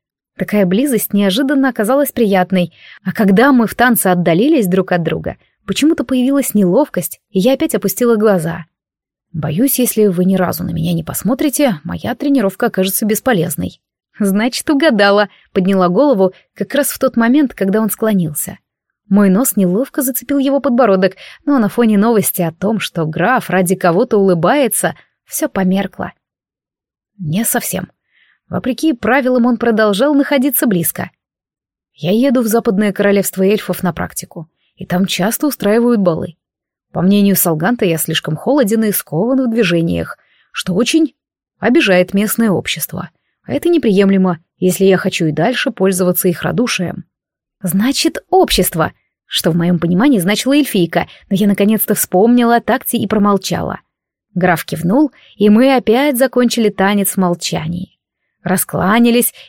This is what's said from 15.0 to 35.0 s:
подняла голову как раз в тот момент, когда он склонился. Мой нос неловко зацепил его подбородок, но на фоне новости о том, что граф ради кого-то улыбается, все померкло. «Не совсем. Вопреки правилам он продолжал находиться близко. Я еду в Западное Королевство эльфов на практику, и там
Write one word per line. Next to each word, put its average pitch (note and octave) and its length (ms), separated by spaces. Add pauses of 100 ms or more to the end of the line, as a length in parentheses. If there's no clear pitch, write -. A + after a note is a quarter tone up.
подняла F#3 360
голову F#3+ 440 (220)
как - 200
раз C#4 140
в - 100
тот C4 180
момент, B3 360
когда G3+ 280
он G#3+ 80
склонился. F#3 680 (560)
Мой G3+ 160
нос G3+ 260
неловко G3 460
зацепил C4 380
его C4+ 200
подбородок, G#3+ 580 (280)
но C#4+ 140
на G#3 100
фоне G#3+ 300
новости G#3+ 420
о E3 100
том, G3 280
что - 260
граф E3+ 460
ради F#3 240
кого-то F#3+ 420
улыбается, G3 800 (280)
все - 240
померкло. F#3+ 640 (1080)
«Не F#3 260
совсем. - 460 (580)
Вопреки C4 440
правилам B3 520
он B3 120
продолжал A3 580
находиться C#4+ 500
близко. F#3 460 (800)
Я D#3 160
еду A#3+ 320
в A3+ 60
Западное G#3 440
Королевство G3+ 520
эльфов G3 400
на F3 100
практику, - 560 (260)
и - 120
там F3+ 180